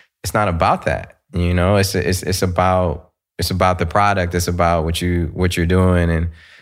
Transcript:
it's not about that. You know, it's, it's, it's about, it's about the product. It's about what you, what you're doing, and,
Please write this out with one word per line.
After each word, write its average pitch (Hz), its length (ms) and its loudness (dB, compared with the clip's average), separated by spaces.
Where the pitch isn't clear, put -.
it's - 120 -6
not 107 140 0
about 92 360 0
that. 58 320 -6
You 87 220 0
know, 90 220 2
it's, 95 180 0
it's, 95 280 -2
it's 95 200 -4
about, 90 680 0
it's - 120 -4
about 92 280 2
the 87 80 -2
product. 98 480 0
It's 87 140 -2
about 85 360 0
what 82 160 -4
you, 87 320 0
what 90 240 -2
you're 87 100 0
doing, 90 440 2
and, 82 180 -2